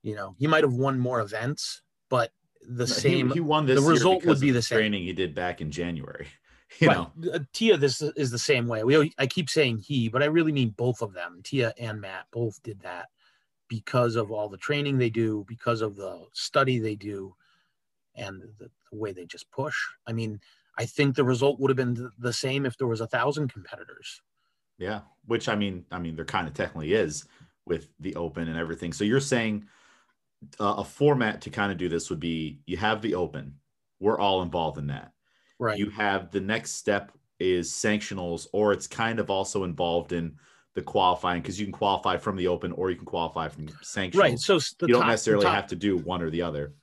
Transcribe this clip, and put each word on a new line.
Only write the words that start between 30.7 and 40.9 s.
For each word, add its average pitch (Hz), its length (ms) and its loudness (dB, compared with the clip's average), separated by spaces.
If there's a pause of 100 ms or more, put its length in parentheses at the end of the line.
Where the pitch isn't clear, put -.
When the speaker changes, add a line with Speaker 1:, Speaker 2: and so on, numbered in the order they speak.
Speaker 2:
a 98 60 -4
format 127 580 2
to - 80 -10
kinda 101 240 -2
do 87 140 -2
this 82 200 -2
would 85 100 -4
be 80 460 -4
you 87 120 -6
have 107 240 0
the 104 140 -2
Open. 71 440 -6 (400)
We're 104 200 2
all 95 240 4
involved 80 340 -2
in 71 100 -6
that. 64 260 -8 (460)
Speaker 1:
Right. 107 200 -2
Speaker 2:
You 101 120 0
have 98 400 0
the 98 100 0
next 110 320 -4
step - 380 -2 (280)
is 90 340 0
sanctionals, 95 800 -2
or 104 200 4
it's - 140 -4
kind 113 320 -2
of 92 120 -4
also 95 320 -2
involved 85 500 -2
in 82 260 -4 (360)
the 95 80 -4
qualifying, 90 600 2